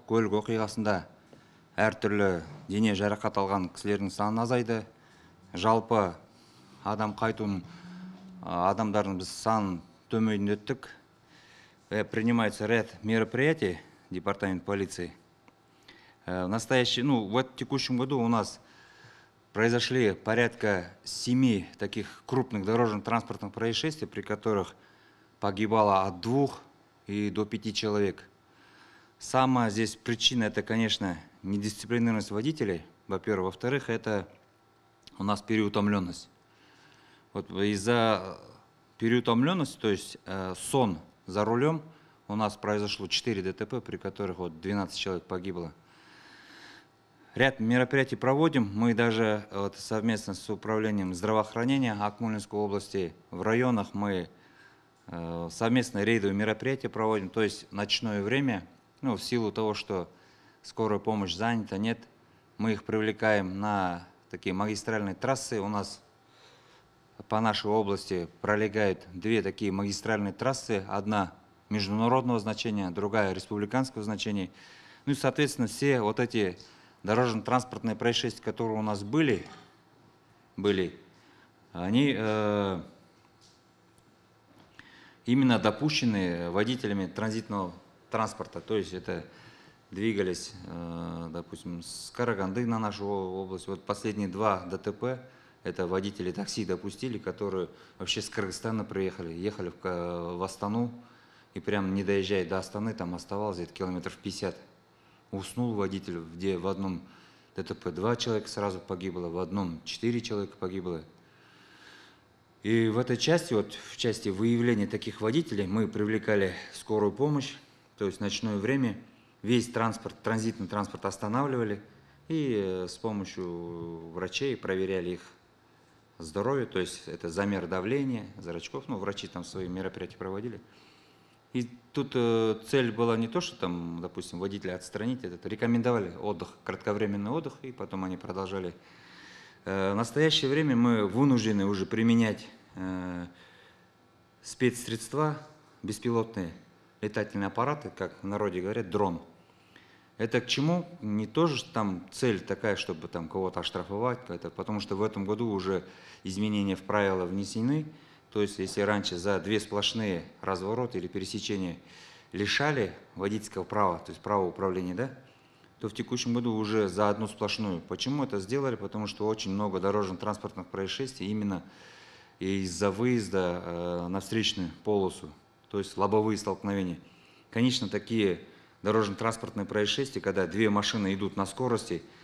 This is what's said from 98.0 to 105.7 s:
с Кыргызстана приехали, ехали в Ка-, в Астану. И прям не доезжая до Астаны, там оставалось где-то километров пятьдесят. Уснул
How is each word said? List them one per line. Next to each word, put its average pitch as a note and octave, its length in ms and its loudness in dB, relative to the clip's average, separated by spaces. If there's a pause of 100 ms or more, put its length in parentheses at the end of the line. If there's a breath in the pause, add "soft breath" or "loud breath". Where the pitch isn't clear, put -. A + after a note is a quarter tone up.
с - 60 -8
Кыргызстана G#2 560 -2
приехали, F#2 480 -4
ехали F2+ 380 -4
в E2 100 -16
Ка-, F2 560 -4
в F2 80 -2
Астану. A2+ 480 -2 (600 loud breath)
И G2 60 -8
прям G2+ 320 0
не G2 120 0
доезжая G2 400 2
до F#2+ 140 -2
Астаны, G#2+ 360 -4
там F2+ 220 -6
оставалось G2+ 400 -4
где-то E2+ 160 -8
километров F#2 440 -6
пятьдесят. F#2+ 400 -4 (760 soft breath)
Уснул A#2 420 -4